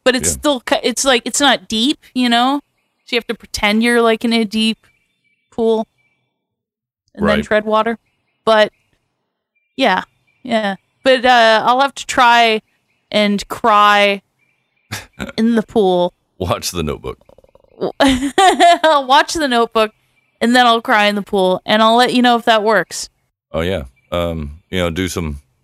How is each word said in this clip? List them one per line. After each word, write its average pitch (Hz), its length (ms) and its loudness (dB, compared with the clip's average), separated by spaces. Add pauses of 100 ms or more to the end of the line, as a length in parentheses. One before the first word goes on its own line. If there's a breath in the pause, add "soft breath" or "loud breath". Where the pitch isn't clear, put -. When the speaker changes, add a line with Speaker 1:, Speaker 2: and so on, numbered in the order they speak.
Speaker 1:
but 247 100 2
it's 254 160 -4
Speaker 2:
Yeah. - 100 -4
Speaker 1:
still 285 200 -2
ki-, - 220 -4
it's, 240 240 -4
like, 254 180 2
it's - 160 -6
not 240 280 0
deep, 233 300 -2 (160 soft breath)
you 247 140 0
know? 254 320 0 (440)
So - 100 -10
you 240 40 0
have 226 100 -10
to 233 60 -6
pretend 208 500 -4
you're, 240 180 2
like, 226 220 0
in 233 80 0
a 226 120 0
deep 220 420 -4 (640)
pool 226 360 -2 (1300)
and - 120 -6
then 160 120 2
Speaker 2:
Right. 147 60 -6
Speaker 1:
tread 214 200 -2
water. 220 340 -2 (460)
But 214 280 2 (1040)
yeah, 190 280 0 (380)
yeah. 214 340 -4 (280)
But, 262 200 2
uh, 226 400 4
I'll 247 160 2
have 277 160 -2
to - 100 -14
try 233 560 2 (480)
and 208 380 -2
cry 208 720 2 (680)
Speaker 2:
<laughs> - 460 -14
Speaker 1:
in 233 180 2
the 220 80 2
pool. 180 520 0 (240)
Speaker 2:
Watch 95 340 -4
The 90 100 -6
Notebook. 65 360 -8 (600)
Speaker 1:
<laughs> - 220 -4
I'll 294 1040 2
watch 277 280 2
The 302 140 -2
Notebook, 226 440 0 (480)
and 233 160 0
then 247 100 4
I'll 233 160 2
cry 214 240 0
in 208 80 0
the 208 80 -6
pool, 185 440 0
and 214 160 0
I'll 226 140 4
let 247 180 2
you 247 80 2
know 240 140 2
if 226 100 -4
that 220 180 2
works. 208 440 -2 (440)
Speaker 2:
Oh, 78 80 -4
yeah. 85 240 -4 (280)
Um, 82 580 -6
you 92 80 -6
know, 87 120 0
do 87 180 -4
some 78 340 -8 (220)